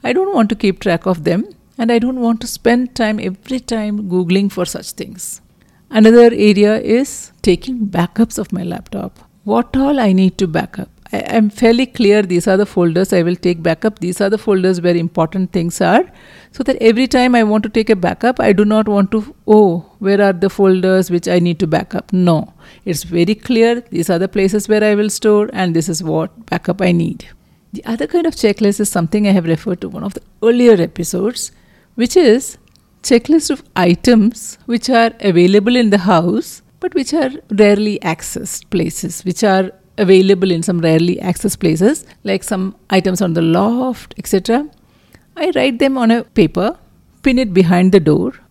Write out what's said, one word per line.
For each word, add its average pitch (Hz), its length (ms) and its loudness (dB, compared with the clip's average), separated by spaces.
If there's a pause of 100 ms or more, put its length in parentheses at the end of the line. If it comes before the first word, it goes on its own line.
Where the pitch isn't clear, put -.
I 247 100 -2
don't 381 220 -2
want 226 140 2
to 220 80 -4
keep 196 240 -2
track 175 260 -2
of 170 180 -4
them, 208 220 -2 (320)
and 233 140 -2
I 233 60 2
don't 254 220 -4
want 233 200 -2
to 240 60 -12
spend 247 500 -4
time 214 240 -4
every 220 400 -8
time 208 480 -6
Googling 185 420 0
for 180 140 -6
such - 280 -12
things. - 480 -14 (500)
Another 233 420 8
area 208 480 2
is - 520 -4 (100)
taking 220 440 -2
backups 180 520 -2
of 196 140 -8
my 185 120 -6
laptop. 185 540 -10 (260)
What 233 320 -2
all 269 240 0
I 202 120 2
need 185 260 2
to 185 100 0
back - 300 -4
up. - 100 -12 (240)
I, - 160 -6
I'm 214 220 2
fairly 233 360 2
clear, 208 360 2
these 180 260 -2
are 190 80 2
the 202 100 2
folders 175 460 0
I 180 100 2
will 175 140 -2
take 175 260 -2
backup, 175 360 -2
these 175 220 -6
are 196 100 0
the 214 80 -2
folders 190 420 0
where 175 160 2
important 175 560 -2
things 170 280 -4
are, 202 300 0 (420)
so - 100 -10
that 269 180 -2
every 226 260 2
time 247 280 2
I 233 100 4
want 214 200 0
to 220 40 -6
take 220 220 -2
a 214 60 4
backup, 180 440 -2
I 220 120 2
do 196 120 2
not 214 240 2
want 202 220 2
to, 220 240 -4 (120)
"Oh, 202 520 4
where 202 240 0
are 196 100 2
the 180 160 0
folders 185 640 2
which 175 180 -2
I 180 100 2
need 170 200 0
to 196 80 0
back 185 280 -4
up?" - 180 -8
No, 175 420 2 (300)
it's 165 180 -6
very 175 320 0
clear, 233 560 0
these 170 180 -4
are 170 100 2
the 190 100 -2
places 196 400 -2
where 214 140 2
I 214 120 2
will 208 160 0
store, 208 420 0
and 180 240 -2
this 165 120 -2
is 170 140 -6
what 160 440 -6
backup - 340 -6
I 180 120 2
need. 170 340 -4 (460)
The - 120 -14
other 226 220 -6
kind 339 200 -2
of 320 100 -2
checklist 202 440 0
is 202 80 0
something 202 380 -2
I 196 60 4
have 180 140 2
referred 165 360 -4
to 185 60 -10
one 170 160 -12
of 196 100 -8
the - 80 -14 (200)
earlier 233 380 4
episodes, 185 720 -6 (420)
which 233 220 0
is 269 400 4 (460)
checklist 294 480 2
of 269 140 -6 (100)
items 202 840 2 (100)
which 233 220 -4
are 233 320 2
available 196 540 4
in 240 160 2
the 196 80 4
house, 180 640 -2 (180)
but 359 140 -6
which 285 180 -4
are 285 180 0 (200)
rarely 208 500 2
accessed - 680 -10
places, 170 540 -6
which 180 180 -4
are 190 300 0 (260)
available 190 520 4
in 170 120 -2
some 175 180 -2
rarely 165 360 0
accessed - 440 -6
places, 190 440 0 (200)
like 196 180 -4
some 190 320 -6 (160)
items 185 320 0
on 170 120 -2
the 165 80 0
loft, 220 760 -2
et - 80 -14
cetera. 233 400 -2 (720)
I 320 180 -2
write 262 240 -2
them 269 200 0
on 226 120 2
a 233 140 0
paper, 180 540 -2 (440)
pin 254 160 2
it 233 160 -2
behind 180 380 4
the 190 80 6
door 160 320 0 (180)